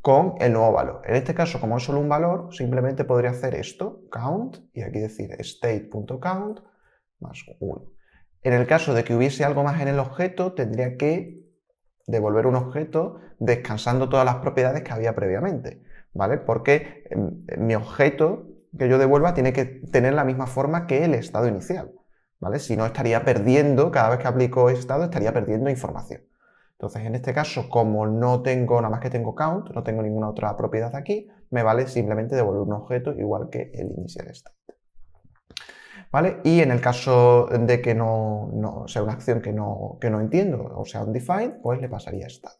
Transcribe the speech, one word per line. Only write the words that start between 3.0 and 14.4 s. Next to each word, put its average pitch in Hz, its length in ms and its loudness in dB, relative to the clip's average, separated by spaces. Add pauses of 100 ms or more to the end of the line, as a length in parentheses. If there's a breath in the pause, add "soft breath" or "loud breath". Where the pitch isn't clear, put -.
podría 123 260 2
hacer 123 240 -4
esto, - 560 -8
count, 165 480 -6 (140)
y 120 100 -10
aquí 104 180 -6
decir 107 400 -8
state 110 500 -4
punto 120 300 -10
count 196 400 -6 (580 soft breath)
más - 260 -18 (140)
uno. - 280 -10 (560)
En 131 100 2
el 123 160 4
caso 151 260 2
de 117 80 2
que 117 140 0
hubiese 139 280 0
algo 143 200 0
más 147 160 0
en 139 80 -2
el 139 100 0
objeto, 180 540 -2
tendría 127 440 -2
que 156 460 -2 (640)
devolver 107 400 2
un 127 100 4
objeto 156 640 -4 (180 loud breath)
descansando 120 680 0
todas 131 160 4
las 123 120 2
propiedades 131 460 0